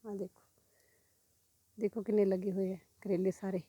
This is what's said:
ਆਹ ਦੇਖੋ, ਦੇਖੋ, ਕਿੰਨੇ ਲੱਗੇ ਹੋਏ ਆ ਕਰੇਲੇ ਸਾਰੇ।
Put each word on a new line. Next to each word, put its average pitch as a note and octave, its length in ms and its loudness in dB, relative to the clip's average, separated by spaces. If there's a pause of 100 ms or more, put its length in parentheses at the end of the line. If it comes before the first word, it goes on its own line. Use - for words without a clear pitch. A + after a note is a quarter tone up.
ਆਹ G#3 80 -4
ਦੇਖੋ, F#3+ 280 -6 (1400)
ਦੇਖੋ, G#3 220 -2
ਕਿੰਨੇ G#3 220 4
ਲੱਗੇ F#3+ 280 0
ਹੋਏ F#3+ 200 0
ਆ F#3 40 -6 (240)
ਕਰੇਲੇ F#3+ 300 2
ਸਾਰੇ। F#3 380 -4